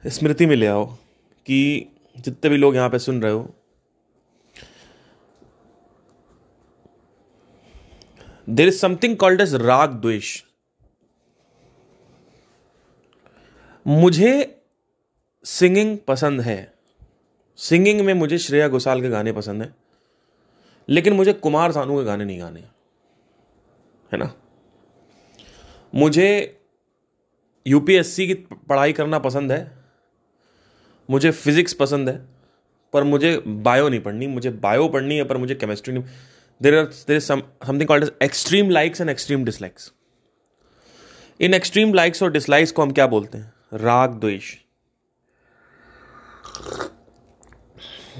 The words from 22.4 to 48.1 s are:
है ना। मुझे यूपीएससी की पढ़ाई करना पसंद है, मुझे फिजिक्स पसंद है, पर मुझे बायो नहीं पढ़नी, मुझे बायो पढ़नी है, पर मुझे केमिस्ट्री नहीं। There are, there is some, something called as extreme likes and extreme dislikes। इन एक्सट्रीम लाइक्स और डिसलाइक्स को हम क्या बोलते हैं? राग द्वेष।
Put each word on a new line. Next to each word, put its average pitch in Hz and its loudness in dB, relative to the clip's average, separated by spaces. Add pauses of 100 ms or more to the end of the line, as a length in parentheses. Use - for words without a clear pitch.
है - -6
ना। - -8 (1600)
मुझे 170 2 (1040)
यूपीएससी 175 2
की 185 -2
पढ़ाई 147 -2
करना 151 -4
पसंद 135 -4
है, - -6 (1400)
मुझे 139 2
फिजिक्स 160 0
पसंद 139 -2
है, - -10 (640)
पर 143 2
मुझे 143 0
बायो 120 2
नहीं 120 -2
पढ़नी, 104 -8
मुझे 127 -6
बायो 110 0
पढ़नी 143 -4
है, 143 -2
पर 127 -4
मुझे 127 -4
केमिस्ट्री 107 -8
नहीं। 123 -6 (600)
There 147 6
are, 151 0
there - -2
is 147 -6
some, 139 -2
something 143 -4
called 147 2
as 139 -2
extreme 196 0
likes 165 0
and 160 -4
extreme 135 -4
dislikes। - -14 (1500)
इन 180 2
एक्सट्रीम 208 2
लाइक्स 175 2
और 175 0
डिसलाइक्स 151 2
को 165 -2
हम 143 0
क्या 135 4
बोलते 110 -2
हैं? 107 -18 (200)
राग 120 2
द्वेष। 104 -6 (3750)